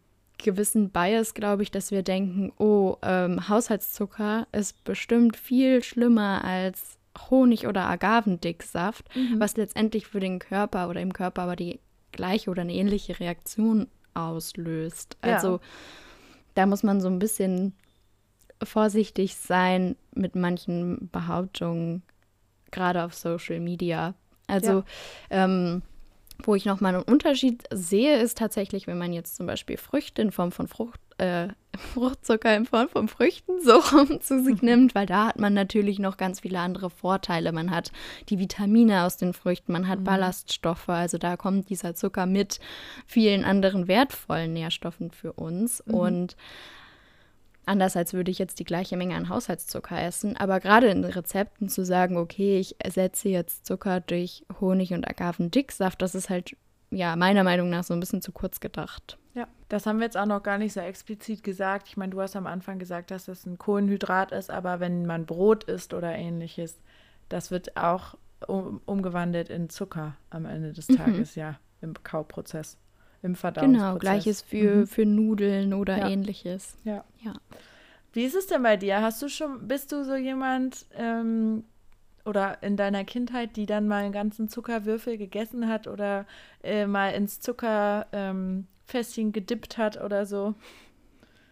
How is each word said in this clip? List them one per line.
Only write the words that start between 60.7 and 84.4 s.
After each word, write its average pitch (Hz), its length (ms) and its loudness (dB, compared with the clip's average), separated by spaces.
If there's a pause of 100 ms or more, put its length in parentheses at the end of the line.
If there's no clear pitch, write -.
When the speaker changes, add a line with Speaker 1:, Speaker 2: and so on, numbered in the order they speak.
Speaker 2:
so 196 60 -8
explizit 202 640 -10
gesagt. 196 460 -4
Ich - 80 -18
meine, 190 140 -6
du 185 80 -6
hast 196 160 -6
am 190 120 -8
Anfang 185 320 -8
gesagt, 175 320 -10
dass 190 140 -12
das 185 200 -14
ein 175 140 -12
Kohlenhydrat 202 720 0
ist, 196 180 -6
aber 180 300 -4
wenn 175 260 -2
man 165 220 -4
Brot 202 380 2
isst 180 280 -8
oder 170 220 -4
ähnliches, 170 640 -8 (480)
das 175 220 -8
wird 180 260 -6
auch 180 380 -2 (320)
um-, 190 400 -6
umgewandelt 175 640 -4
in 170 180 -6
Zucker 156 460 -10 (160)
am 160 160 -10
Ende 156 260 -8
des 160 160 -4
Speaker 1:
Mhm. 254 80 8
Speaker 2:
Tages, 202 380 0
ja, 156 240 -10 (220)
im 165 120 -12 (100)
Kauprozess, - 760 -10 (420)
im 180 120 -4
Speaker 1:
Genau, - 60 -4
Speaker 2:
Verdauungsprozess. 190 600 4
Speaker 1:
Gleiches 196 420 0
für, 208 360 4
Speaker 2:
Mhm. 202 100 6
Speaker 1:
für 220 180 2
Nudeln 202 680 2
oder 196 240 0
Speaker 2:
Ja. 196 100 0
Speaker 1:
ähnliches. 196 720 -6
Speaker 2:
Ja. 208 200 -8 (180)
Speaker 1:
Ja. 214 120 -10 (800)
Speaker 2:
Wie 233 120 -2
ist 269 120 -2
es 381 120 -2
denn 285 160 2
bei 220 120 6
dir? 196 280 0
Hast 226 180 -2
du 285 80 -6
schon, 269 380 -8
bist 269 240 -4
du 285 120 -4
so 269 120 -4
jemand, 262 720 -4 (100)
ähm, 226 680 -2 (600)
oder 196 380 -2
in 202 120 -2
deiner 202 300 0
Kindheit, 240 500 -6
die 208 120 -4
dann 208 200 0
mal 202 160 0
einen 202 80 -4
ganzen 208 380 -4